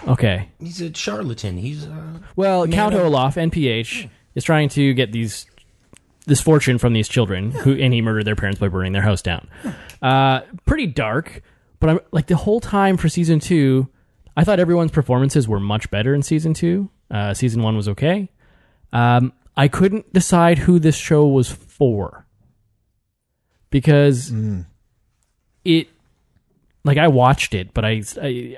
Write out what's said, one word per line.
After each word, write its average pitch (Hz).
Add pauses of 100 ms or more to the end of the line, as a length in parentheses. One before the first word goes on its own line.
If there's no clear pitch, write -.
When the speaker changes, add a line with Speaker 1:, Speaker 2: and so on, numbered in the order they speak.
Speaker 1:
Okay. 98 (100)
Speaker 2:
He's 170
a 165
charlatan. 127
He's, 147
uh, 160 (160)
Speaker 1:
Well, 185
Speaker 2:
man 165
Speaker 1:
Count 208
Speaker 2:
of 190
Speaker 1:
Olaf, 139
N 165
P 156
H, 117
Speaker 2:
Yeah. 123 (280)
Speaker 1:
is 127
trying 151
to 139
get 120
these, 113 (800)
this 143
fortune 135
from 120
these 110
children 101
who, 135
and 135
he 117
murdered 110
their 107
parents 98
by 101
burning 92
their 98
house 98
down. - (540)
Uh, 131 (240)
pretty 285
dark, 120 (400)
but 160
I'm, 160 (120)
like, 160
the 180
whole 214
time 196
for 170
season 165
two, 135 (480)
I -
thought 202
everyone's 170
performances 135
were 107
much 104
better 110
in 143
season 156
two. 180 (220)
Uh, 101
season 117
one 110
was 104
okay. 175 (640)
Um, 120 (240)
I 139
couldn't 190
decide 170
who 175
this 156
show 151
was 135
for - (1400)
because 143
Speaker 3:
Mm. 107 (1000)
Speaker 1:
it, 165 (960)
like, 143
I 156
watched 131
it, 95
but 113
I, 110 (180)
I, 123